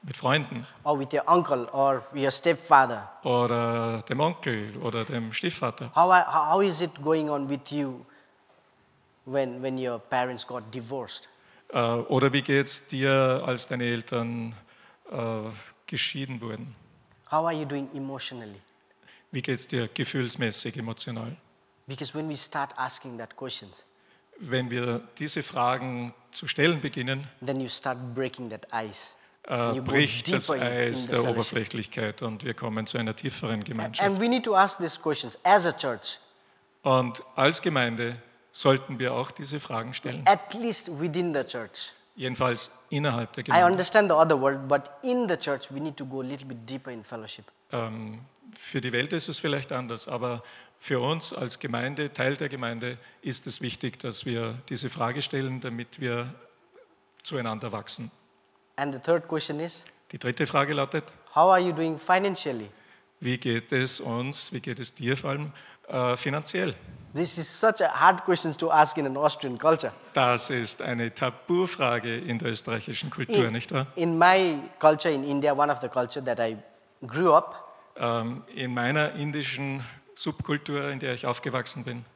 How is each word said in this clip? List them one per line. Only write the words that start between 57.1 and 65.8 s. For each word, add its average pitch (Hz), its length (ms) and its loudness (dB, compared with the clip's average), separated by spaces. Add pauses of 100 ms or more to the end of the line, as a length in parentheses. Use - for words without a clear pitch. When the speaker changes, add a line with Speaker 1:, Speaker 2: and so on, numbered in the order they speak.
Speaker 1:
zueinander 113 480 -4
wachsen. 110 380 -8 (680)
Speaker 2:
And 139 180 -2
the 135 60 -8
third 165 280 2
question 151 320 -4
is, 165 240 -8 (280)
Speaker 1:
Die - 60 -12
dritte 123 280 0
Frage 139 260 2
lautet, 147 320 -2 (300)
Speaker 2:
how 175 160 10
are 185 100 10
you 180 120 2
doing 160 260 -2
financially? 165 720 0 (500)
Speaker 1:
wie 123 160 0
geht 117 360 -2
es 127 280 0
uns, 123 520 -4
wie 214 80 -6
geht 120 180 -8
es 123 160 -8
dir 123 220 0
vor 143 140 -4
allem, 147 220 -6 (360)